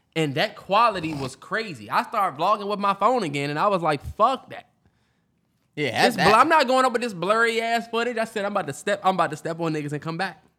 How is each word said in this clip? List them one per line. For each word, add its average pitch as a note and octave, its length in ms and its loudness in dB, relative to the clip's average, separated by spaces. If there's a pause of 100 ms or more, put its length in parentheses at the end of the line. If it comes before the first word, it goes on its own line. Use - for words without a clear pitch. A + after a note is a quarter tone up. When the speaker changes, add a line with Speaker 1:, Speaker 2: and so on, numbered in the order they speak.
(160)
Speaker 1:
and D#3 180 0
that F#3+ 220 -2
quality F#3+ 580 0
was C3+ 220 -6
crazy. E3+ 560 -8
I F3+ 120 2
started F#3+ 360 -2
vlogging G3+ 280 0
with G3+ 120 -4
my G3 160 0
phone A#3 260 2
again, C#3+ 300 -4
and D3 80 -6
I F#3 80 2
was F#3+ 160 2
like, D3+ 200 0 (120)
"Fuck B3 340 2
that." - 160 -16 (1120)
Speaker 2:
Yeah, C#3 320 2
Speaker 1:
This A#3 100 0
Speaker 2:
that D3 100 4
Speaker 1:
bl-, G#3 80 8
I'm B3+ 140 6
not D#4 180 4
going C4 180 4
up B3+ 60 2
with A3+ 100 -2
this A#3 120 -4
blurry A3+ 480 0
ass A3+ 260 -2
footage. A#3 300 -2
I A3+ 80 -2
said, A3 200 -4
"I'm G#3 60 -4
about F#3+ 160 -2
to C#3 60 -6
step, G3+ 300 -4
I'm F#3+ 120 2
about E3 160 0
to D3+ 60 -8
step E3 220 -8
on E3 140 -2
niggas D3 200 -6
and D3 80 -6
come E3 160 -6
back." F#3 260 -8 (160)